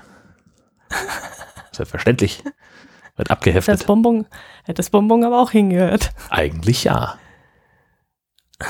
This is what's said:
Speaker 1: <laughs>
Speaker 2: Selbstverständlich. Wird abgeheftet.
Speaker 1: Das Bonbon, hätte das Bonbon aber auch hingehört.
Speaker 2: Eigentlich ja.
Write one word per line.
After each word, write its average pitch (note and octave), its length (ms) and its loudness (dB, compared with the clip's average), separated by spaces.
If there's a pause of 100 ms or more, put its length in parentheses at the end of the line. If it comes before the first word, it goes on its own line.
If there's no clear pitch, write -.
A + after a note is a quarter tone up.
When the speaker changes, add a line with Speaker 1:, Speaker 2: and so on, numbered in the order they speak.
(880)
Speaker 1:
<laughs> - 840 -12
Speaker 2:
Selbstverständlich. - 720 -2 (720)
Wird - 140 -4
abgeheftet. F#2+ 500 2
Speaker 1:
Das - 40 -10
Bonbon, A3+ 420 2 (380)
hätte - 140 -8
das F3+ 120 -6
Bonbon G#3+ 340 4
aber A#3+ 160 2
auch B3+ 100 2
hingehört. F#3+ 600 2 (200)
Speaker 2:
Eigentlich E2 540 0
ja. - 300 0 (1600)